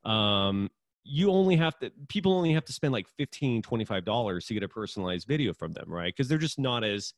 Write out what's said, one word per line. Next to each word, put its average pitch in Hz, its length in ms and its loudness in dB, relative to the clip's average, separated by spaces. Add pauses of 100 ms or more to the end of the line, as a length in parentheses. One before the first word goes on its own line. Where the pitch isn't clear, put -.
(100)
um, 101 600 2 (340)
you 170 260 2
only 185 260 4
have 160 220 2
to, 120 120 -8 (180)
people 190 260 0
only 170 180 4
have 156 140 2
to - 60 -10
spend, 143 200 0
like, 104 160 -2
fifteen, 127 540 -2
twenty-five 104 420 -2
dollars 104 420 0
to 113 80 -6
get 104 80 -2
a 98 60 -4
personalized 92 580 -4
video 139 260 0
from 82 200 -6
them, - 160 -10
right? 87 280 -4
'Cause 135 120 0
they're 156 100 2
just 156 200 -2
not 123 260 0
as 101 340 -2